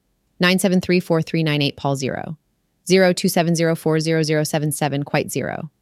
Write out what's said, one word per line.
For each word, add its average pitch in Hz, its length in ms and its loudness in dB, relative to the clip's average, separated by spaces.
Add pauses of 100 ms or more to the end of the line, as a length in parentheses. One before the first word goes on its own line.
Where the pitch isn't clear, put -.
(400)
nine 180 200 4
seven 185 200 2
three 180 200 2
four 165 220 0
three 165 220 -2
nine 147 180 0
eight 143 140 0
Paul 139 200 -2
zero, 135 420 -8 (500)
zero 185 240 6
two 180 160 -2
seven 170 280 0
zero 165 200 2
four 160 240 0
zero 160 220 0
zero 151 220 0
seven 151 280 -2
seven 143 320 -2
Quite - 280 -2
zero, - 380 -6 (120)